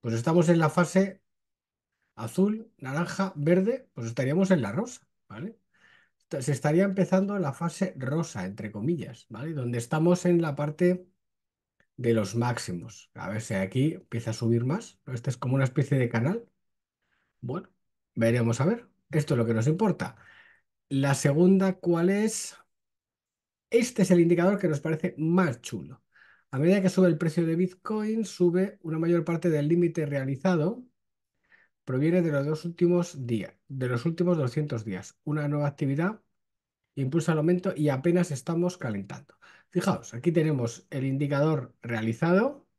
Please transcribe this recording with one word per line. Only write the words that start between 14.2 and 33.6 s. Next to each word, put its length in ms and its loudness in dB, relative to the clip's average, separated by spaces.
a 20 -4
subir 300 0
más, 420 -6
¿no? 80 -10
Este 160 -6
es 80 -6
como 180 -2
una 80 2
especie 340 0
de 120 2
canal. 380 -2
Bueno, 300 -8
veremos 460 2
a 60 2
ver. 220 -2
Esto 240 0
es 40 0
lo 80 2
que 80 0
nos 120 0
importa. 500 0
La 240 2
segunda, 680 4
¿cuál 300 2
es? 460 -2
Este 320 2
es 80 2
el 100 8
indicador 380 4
que 100 0
nos 120 0
parece 380 -4
más 440 2
chulo. 400 -12
A 80 -6
medida 240 4
que 60 2
sube 200 4
el 100 2
precio 280 0
de 100 0
Bitcoin, 680 -2
sube 580 0
una 160 -4
mayor 260 2
parte 260 0
del 180 2
límite 380 2
realizado, 800 -2
proviene 380 2
de 100 0
los 140 0
dos 180 -4
últimos 640 0
días, 280 -4